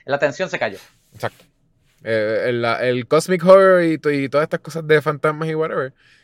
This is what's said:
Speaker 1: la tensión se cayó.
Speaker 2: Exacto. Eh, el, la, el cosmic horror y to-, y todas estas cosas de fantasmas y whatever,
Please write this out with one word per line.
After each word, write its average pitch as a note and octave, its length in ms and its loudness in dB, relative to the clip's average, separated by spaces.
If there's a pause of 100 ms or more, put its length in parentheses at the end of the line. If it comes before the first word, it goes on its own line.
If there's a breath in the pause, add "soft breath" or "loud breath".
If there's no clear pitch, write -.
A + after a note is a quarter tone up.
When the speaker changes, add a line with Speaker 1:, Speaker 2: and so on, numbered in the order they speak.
Speaker 1:
la C#3 120 -4
tensión D3 320 -4
se E3+ 80 -8
cayó. G#2 200 -6 (360)
Speaker 2:
Exacto. - 300 -10 (600)
Eh, A2 420 -2
el, A#2+ 140 -2
la, A#2 260 -2
el B2 200 -2
cosmic D#3+ 380 0
horror F#3+ 380 6
y D#3+ 140 0
to-, D3 140 -4
y C#3 180 -4
todas D3 160 0
estas E3 160 -6
cosas D#3+ 260 -12
de D3+ 140 4
fantasmas D#3 480 -4
y D#3 60 -6
whatever, D#3 380 -6 (300 soft breath)